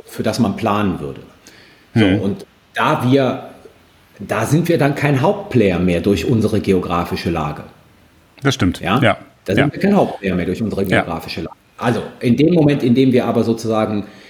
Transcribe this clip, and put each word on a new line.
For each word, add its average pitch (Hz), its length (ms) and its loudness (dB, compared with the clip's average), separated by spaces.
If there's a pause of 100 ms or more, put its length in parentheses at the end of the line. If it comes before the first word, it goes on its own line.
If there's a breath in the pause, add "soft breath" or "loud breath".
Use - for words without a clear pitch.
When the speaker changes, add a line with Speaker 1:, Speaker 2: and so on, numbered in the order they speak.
Speaker 1:
für - 160 -12
das - 160 -2
man 98 180 0
planen 101 440 -2
würde. 67 220 -10 (760 loud breath)
So, 110 100 4
Speaker 2:
Hm. 98 140 2
Speaker 1:
und 98 260 -4 (300)
da 120 340 0
wir, 135 400 2 (680)
da 104 260 -4
sind 160 240 2
wir 165 80 4
dann 143 160 2
kein 143 280 0
Hauptplayer 117 580 2
mehr 87 220 0
durch 101 240 0
unsere 107 340 2
geografische 87 720 -2
Lage. 76 320 -6 (800)
Speaker 2:
Das 135 100 0
stimmt. - 280 -2
Speaker 1:
Ja? 101 200 0
Speaker 2:
Ja. 104 160 4 (280)
Speaker 1:
Da 92 80 -2
sind 110 140 2
Speaker 2:
Ja. - 60 -4
Speaker 1:
wir - 60 -10
kein 202 160 2
Hauptplayer 101 400 0
mehr 87 100 -2
durch 92 160 -4
unsere 98 220 -2
Speaker 2:
Ja. 98 180 0
Speaker 1:
geografische 82 400 -8
Lage. 80 140 -12 (220)
Also, 107 240 -2 (180)
in 120 160 2
dem 160 180 4
Moment, 147 300 2
in 123 120 4
dem 131 160 4
wir 117 140 2
aber 113 180 0
sozusagen 110 600 -2 (240 loud breath)